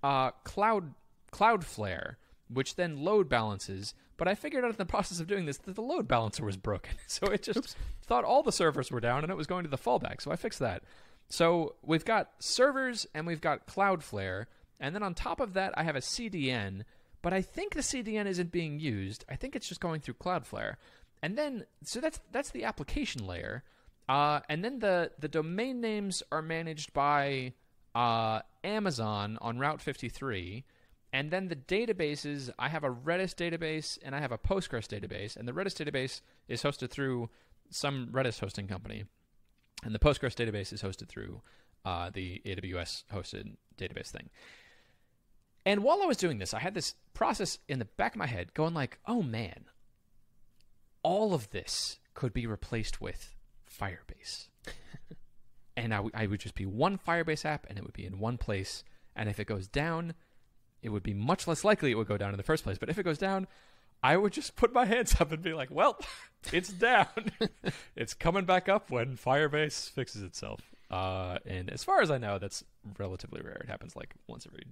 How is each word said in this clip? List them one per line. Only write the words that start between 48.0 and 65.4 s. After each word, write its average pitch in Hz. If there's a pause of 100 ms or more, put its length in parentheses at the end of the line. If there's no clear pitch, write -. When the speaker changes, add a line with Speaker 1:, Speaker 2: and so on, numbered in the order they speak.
Speaker 1:
of 220
my 165
head 92
going 160
like, 143
"Oh 226
man, 113 (1400)
all 196
of 120
this - (140)
could 123
be 120
replaced -
with - (320)
Firebase." - (180)
<laughs> - (1120)
And 113
I, 104
w-, 104
I 110
would 98
just -
be 98
one 139
Firebase 165
app 151
and 98
it 101
would -
be 98
in 95
one 117
place. 98 (320)
And 107
if 101
it 104
goes 98
down, 165 (680)
it 113
would 104
be 107
much 120
less 165
likely 196
it 110
would 107
go 104
down 98
in 101
the 98
first 156
place. 98
But -
if 185
it 196
goes 165
down, 190 (560)
I 143
would 202
just -
put 240
my 247
hands 233
up 151
and 160